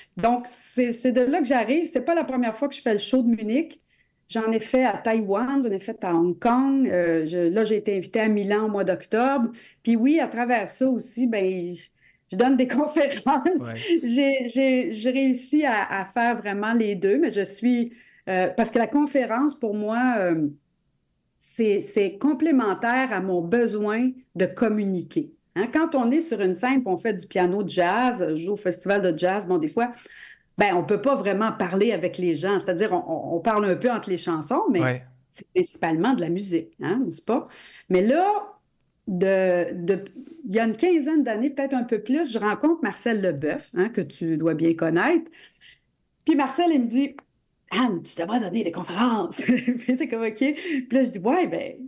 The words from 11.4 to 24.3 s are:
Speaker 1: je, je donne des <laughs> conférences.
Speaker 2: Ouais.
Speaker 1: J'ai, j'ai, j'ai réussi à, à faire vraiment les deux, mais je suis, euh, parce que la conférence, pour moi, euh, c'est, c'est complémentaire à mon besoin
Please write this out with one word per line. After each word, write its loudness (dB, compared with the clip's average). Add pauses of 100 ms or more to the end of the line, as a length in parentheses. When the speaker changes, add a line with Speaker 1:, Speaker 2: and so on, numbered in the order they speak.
Speaker 1:
je, -14 (460)
je -6
donne 4
des 4
<laughs> -
conférences. 0 (360)
Speaker 2:
Ouais. -2
Speaker 1:
J'ai, 2
j'ai, 2
j'ai -4
réussi 2
à, 0
à -4
faire 0
vraiment -4
les 0
deux, 2
mais 2
je -2
suis, 0 (380)
euh, 2
parce 0
que 2
la 4
conférence, 2
pour -4
moi, -2 (200)
euh, 2 (880)
c'est, 0
c'est -2
complémentaire 2
à -2
mon 0
besoin 0 (240)